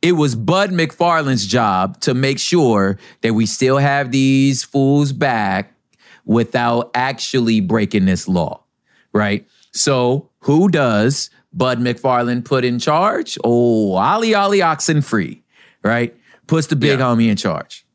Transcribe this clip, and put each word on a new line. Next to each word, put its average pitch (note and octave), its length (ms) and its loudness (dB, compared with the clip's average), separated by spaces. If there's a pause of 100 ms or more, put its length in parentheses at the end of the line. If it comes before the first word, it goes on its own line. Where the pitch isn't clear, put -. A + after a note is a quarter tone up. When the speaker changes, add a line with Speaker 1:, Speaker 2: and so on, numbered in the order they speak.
Speaker 1:
it F3 120 2
was D3 220 0
Bud F3+ 360 0
McFarland's D#3+ 720 0
job G2 560 0
to C#3 120 -2
make C3 260 -2
sure G#2 580 0 (240)
that A2+ 120 0
we A2 120 2
still C3 320 0
have C#3 340 0
these C3+ 520 2
fools C#3 500 0
back G#2+ 600 -2 (520)
without A#2+ 680 0
actually A#2+ 680 0
breaking G2+ 440 0
this F#2 220 0
law, F2 360 -4 (500)
right? G#2 340 -2 (240)
So C3 580 0 (100)
who E3 300 2
does B2+ 600 0 (240)
Bud B2 260 -2
McFarland B2 640 -2
put B2+ 220 -2
in B2 140 -2
charge? F3 640 -2
Oh, A#2 500 2
Ali G3+ 400 2
Ali G3+ 260 2
Oxenfree, D3+ 840 -2 (420)
right? A#2 300 0 (340)
Puts D#3+ 200 0
the - 80 -2
big C#3 240 2
Speaker 2:
Yeah. C3 60 2
Speaker 1:
homie A#2 240 2
in G2+ 80 0
charge. - 580 -6